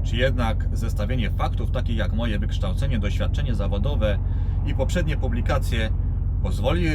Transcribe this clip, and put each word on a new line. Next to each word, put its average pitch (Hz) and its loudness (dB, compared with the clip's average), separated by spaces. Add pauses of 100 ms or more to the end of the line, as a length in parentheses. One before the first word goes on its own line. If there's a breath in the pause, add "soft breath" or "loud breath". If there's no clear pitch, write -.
Czy - -2
jednak 120 0
zestawienie 117 0
faktów, - 0
takich - 0
jak - 0
moje 113 0
wykształcenie, - 0
doświadczenie - 0
zawodowe 131 0 (460 loud breath)
i - 0
poprzednie 151 0
publikacje, 120 0 (540)
pozwoli 165 0